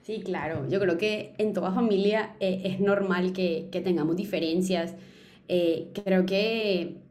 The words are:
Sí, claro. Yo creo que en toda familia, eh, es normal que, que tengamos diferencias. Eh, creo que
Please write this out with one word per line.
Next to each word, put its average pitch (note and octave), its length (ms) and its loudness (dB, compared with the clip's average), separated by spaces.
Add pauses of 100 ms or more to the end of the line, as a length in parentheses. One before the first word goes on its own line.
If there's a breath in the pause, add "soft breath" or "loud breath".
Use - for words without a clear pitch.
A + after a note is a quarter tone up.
Sí, G#3 200 -8
claro. D#3 460 -4
Yo F#3+ 140 0
creo F3+ 160 2
que G#3+ 400 -2
en G#3+ 160 0
toda F#3 180 -2
familia, G#3 680 2
eh, F#3 240 0
es F#3 140 -2
normal F#3+ 540 2
que, E3+ 380 -2
que F3+ 100 -4
tengamos E3 360 2
diferencias. F3 760 0 (520 loud breath)
Eh, E3+ 440 0 (120)
creo F#3 220 4
que G3 720 0 (140)